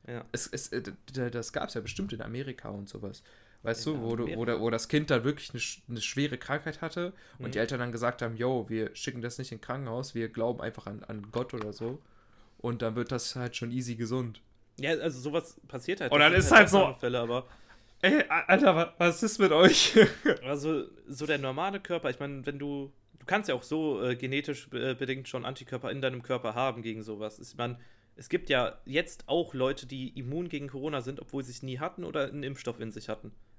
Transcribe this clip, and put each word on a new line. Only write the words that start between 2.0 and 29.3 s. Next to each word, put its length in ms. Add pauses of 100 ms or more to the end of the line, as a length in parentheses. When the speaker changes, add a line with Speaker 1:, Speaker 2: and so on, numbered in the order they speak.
Speaker 2:
in 80
Amerika 480
und 200
sowas. 340 (400)
Weißt 240
Speaker 1:
In 40
Speaker 2:
du, 100
wo 140
du, 80 (100)
wo 120
Speaker 1:
Amerika? 80
Speaker 2:
da, 80
wo 80
das 180
Kind 220
dann 160
wirklich 240
eine 100
sch-, 300
eine 100
schwere 380
Krankheit 440
hatte 300 (280)
und 80
Speaker 1:
Mhm. 80
Speaker 2:
die 40
Eltern 200
dann 120
gesagt 300
haben, 160
"Yo, 320
wir 260
schicken 260
das 160
nicht 140
in 80
Krankenhaus, 560
wir 140
glauben 320
einfach 260
an, 160
an 280
Gott 220
oder 200
so." 280 (560)
Und 240
dann 140
wird 160
das 240
halt 220
schon 140
easy 240
gesund. 460 (380)
Speaker 1:
Ja, 120
also 280
sowas 480
passiert 340
halt. 120
Speaker 2:
Und 60
Speaker 1:
Das 60
Speaker 2:
dann 80
Speaker 1:
sind 60
Speaker 2:
ist 120
Speaker 1:
halt 80
Speaker 2:
halt 100
so, 100
Speaker 1:
Ausnahmefälle, 400
aber 280 (540)
Speaker 2:
"Ey, 280
A-, 180
Alter, 300
wa-, 200
was 260
ist 160
mit 120
euch?" 420 (280)
<laughs> 200
Speaker 1:
Also, 440 (220)
so 180
der 120
normale 440
Körper, 280
ich 100
meine, 260
wenn 140
du, 340 (260)
du 60
kannst 240
ja 60
auch 80
so, 380
äh, 140
genetisch 540
be-, 220
äh, 40
bedingt 320
schon 180
Antikörper 460
in 100
deinem 220
Körper 320
haben 260
gegen 220
sowas. 360
Ich 180
meine, 200 (380)
es 140
gibt 200
ja 360
jetzt 420
auch 260